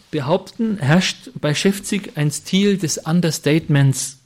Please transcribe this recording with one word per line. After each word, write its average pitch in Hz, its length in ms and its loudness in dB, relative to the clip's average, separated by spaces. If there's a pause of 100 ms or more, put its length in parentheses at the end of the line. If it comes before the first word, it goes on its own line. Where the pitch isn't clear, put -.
(120)
behaupten, 190 640 -4
herrscht - 580 0
bei 151 180 -2
Schäfzig 196 600 -2
ein 147 160 0
Stil 196 460 0
des 170 220 -4
Understatements 151 1300 0